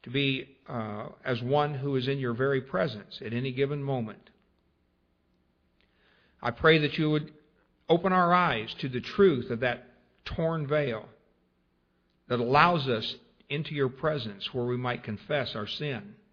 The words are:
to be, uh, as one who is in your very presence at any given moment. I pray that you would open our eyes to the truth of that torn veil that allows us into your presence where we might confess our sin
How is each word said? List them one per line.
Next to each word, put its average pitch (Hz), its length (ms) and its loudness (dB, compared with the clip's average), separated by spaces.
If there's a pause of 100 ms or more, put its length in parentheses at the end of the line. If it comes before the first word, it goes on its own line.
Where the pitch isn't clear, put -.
to - 80 -16
be, 135 380 0 (200)
uh, 110 380 -8 (180)
as 120 180 -2
one 147 320 2
who 139 220 -2
is 127 120 0
in 139 100 -2
your 123 160 -2
very 135 260 2
presence 127 640 -4
at 110 80 -6
any 127 200 -2
given 139 300 -2
moment. 123 480 -4 (2000)
I 120 80 0
pray 160 280 6
that 147 180 0
you 151 140 2
would 151 220 0 (560)
open 170 240 4
our 175 200 4
eyes 143 480 2
to 143 80 -4
the 123 120 -4
truth 175 500 4
of 117 100 -4
that 120 240 -2 (400)
torn 160 420 -2
veil 135 420 0 (1200)
that 123 120 0
allows 143 460 4
us 110 300 -2 (320)
into 151 260 -6
your 139 140 2
presence 123 640 -6
where 123 140 -2
we 123 100 -2
might 123 260 -4
confess 131 540 -4
our 104 100 -6
sin 127 480 -8 (180)